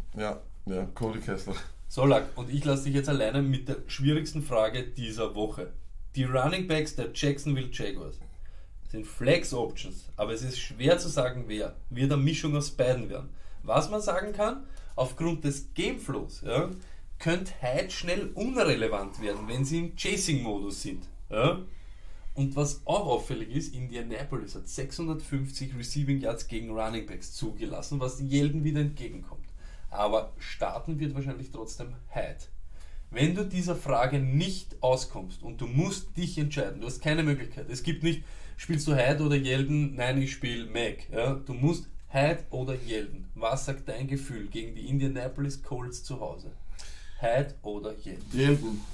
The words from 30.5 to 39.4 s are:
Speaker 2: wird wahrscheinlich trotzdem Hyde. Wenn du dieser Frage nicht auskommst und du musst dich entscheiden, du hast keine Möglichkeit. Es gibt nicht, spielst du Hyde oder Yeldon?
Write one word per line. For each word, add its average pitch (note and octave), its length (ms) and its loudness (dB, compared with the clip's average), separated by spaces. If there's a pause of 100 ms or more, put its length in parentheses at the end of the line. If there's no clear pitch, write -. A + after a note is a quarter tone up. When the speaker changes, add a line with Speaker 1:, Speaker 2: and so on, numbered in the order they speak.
Speaker 2:
wird C#3+ 160 0
wahrscheinlich C3+ 360 -4
trotzdem B2 420 -8 (160)
Hyde. - 300 -4 (720)
Wenn D#3 240 4
du G#3 100 0
dieser F3+ 300 0
Frage C3 440 4
nicht D3 600 2
auskommst B2+ 600 2
und - 180 -8
du - 60 -2
musst E3+ 500 2
dich F3+ 220 0
entscheiden, - 420 0
du B2+ 60 -4
hast - 140 -6
keine D#3 220 4
Möglichkeit. - 460 0
Es C3+ 140 -4
gibt D#3+ 200 0
nicht, E3 200 4 (340)
spielst D3+ 300 0
du D3 80 6
Hyde C#3+ 280 6
oder C#3+ 120 6
Yeldon? C#3 600 4